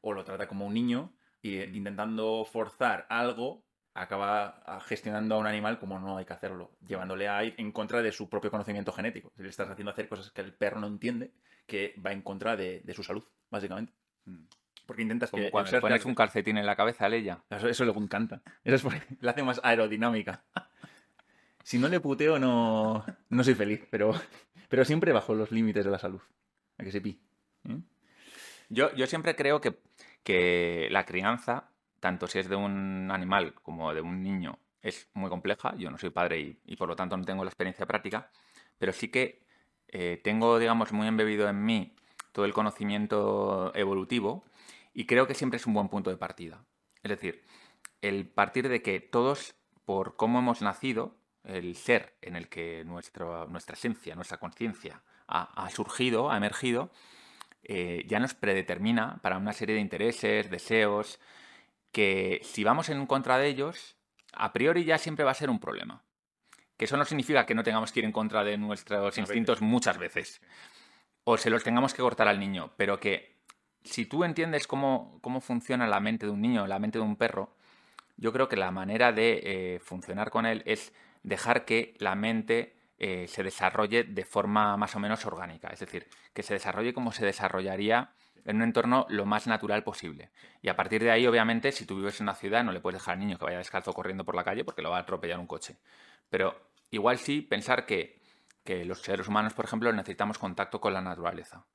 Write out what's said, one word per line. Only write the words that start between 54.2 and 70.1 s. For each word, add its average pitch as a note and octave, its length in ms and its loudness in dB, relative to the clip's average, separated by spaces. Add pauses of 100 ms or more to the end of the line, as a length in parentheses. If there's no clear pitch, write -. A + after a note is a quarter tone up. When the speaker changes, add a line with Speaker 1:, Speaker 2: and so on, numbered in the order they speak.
Speaker 2:
conciencia - 640 -8 (260)
ha, - 360 -4
ha - 60 -6
surgido, A#2+ 600 0
ha A#2 80 2
emergido, A#2+ 540 0 (720)
eh, F2 440 -4
ya G#2+ 120 2
nos B2+ 160 0
predetermina G2+ 840 0
para F#2 160 0
una G#2 160 -4
serie G#2+ 220 -2
de G#2 60 2
intereses, G#2 680 0
deseos, G#2 680 2 (720)
que F#2+ 520 2
si - 200 -4
vamos C3+ 260 4
en C#3 180 -2
contra C3 300 4
de C#3 100 4
ellos, C#3+ 480 -4 (380)
a - 200 -2
priori E3 320 4
ya D#3+ 120 4
siempre D3+ 280 0
va C3 60 6
a C3+ 40 0
ser D3 140 -2
un A2+ 100 0
problema. - 440 -8 (720)
Que A2 80 0
eso C#3 120 0
no C#3+ 80 4
significa C#3 400 4
que A2+ 100 0
no A2+ 80 0
tengamos A2 280 0
que - 80 0
ir A2 60 2
en A2 60 -2
contra G#2+ 320 0
de G#2 140 0
nuestros G#2 420 -4
Speaker 1:
A G2+ 60 0
veces. G2+ 140 -2
Speaker 2:
instintos G#2+ 420 2
muchas A2 360 2
veces. - 440 -6 (840)